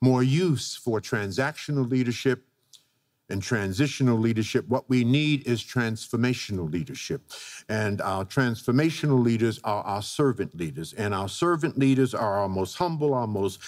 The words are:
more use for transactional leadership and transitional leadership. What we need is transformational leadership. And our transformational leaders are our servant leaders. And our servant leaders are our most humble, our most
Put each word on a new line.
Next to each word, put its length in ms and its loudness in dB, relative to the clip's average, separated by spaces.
more 220 6
use 520 2
for 240 -2
transactional 880 -2
leadership 580 0
and 120 -4
transitional 760 2
leadership. 500 0
What 220 -2
we 140 4
need 440 2
is 160 0
transformational 1080 -2
leadership. 600 -6
And 340 -2
our 240 -2
transformational 1000 2
leaders 400 2
are 200 -2
our 180 -4
servant 540 -2
leaders. 380 -8
And 200 -2
our 160 -2
servant 480 0
leaders 360 4
are 260 0
our 100 0
most 260 -2
humble, 400 0
our 100 -2
most 420 -2